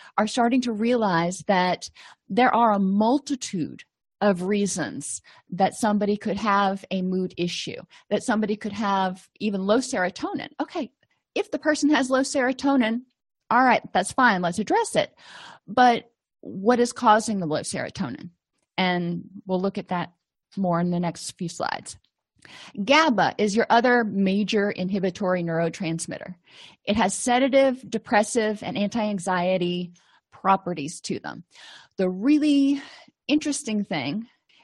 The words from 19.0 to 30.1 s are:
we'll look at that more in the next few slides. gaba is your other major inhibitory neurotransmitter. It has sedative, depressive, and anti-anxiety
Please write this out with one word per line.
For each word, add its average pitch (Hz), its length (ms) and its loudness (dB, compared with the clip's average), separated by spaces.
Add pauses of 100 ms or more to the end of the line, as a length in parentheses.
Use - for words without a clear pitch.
we'll 185 160 -2
look 196 160 -4
at 202 120 -10
that 175 260 -6 (420)
more 175 240 0
in 175 100 0
the 175 100 -2
next 170 320 -6
few 175 180 -8
slides. - 480 -8 (840)
gaba 247 540 2
is 202 180 0
your 233 140 2
other 240 340 4
major 196 680 0
inhibitory 185 720 -2
neurotransmitter. 165 920 -4 (500)
It 208 120 0
has 202 180 2
sedative, 262 760 2
depressive, 214 760 0
and - 140 -8
anti-anxiety 185 1160 -2 (380)